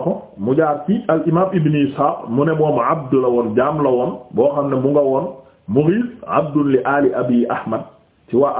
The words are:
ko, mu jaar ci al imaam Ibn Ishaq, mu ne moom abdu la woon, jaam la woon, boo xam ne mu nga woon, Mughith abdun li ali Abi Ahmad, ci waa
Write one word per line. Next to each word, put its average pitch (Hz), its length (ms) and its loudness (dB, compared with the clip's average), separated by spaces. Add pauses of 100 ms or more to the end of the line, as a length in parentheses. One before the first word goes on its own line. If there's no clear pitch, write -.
ko, - 320 -6
mu 110 180 -2
jaar 147 320 0
ci 202 220 0
al 214 180 2
imaam 175 300 2
Ibn 156 180 2 (140)
Ishaq, - 400 -2
mu 127 160 0
ne 160 80 2
moom 151 260 2
abdu 135 420 0
la 127 80 2
woon, 117 280 0
jaam 147 260 0
la 139 80 2
woon, 127 280 -2 (120)
boo 139 220 2
xam 143 160 -2
ne 135 80 -2
mu 131 160 0
nga 147 80 4
woon, 135 260 0 (420)
Mughith 165 580 0
abdun 143 460 0
li 131 120 4
ali 139 300 2
Abi 123 340 0
Ahmad, 110 360 -6 (460)
ci 113 60 0
waa 117 240 2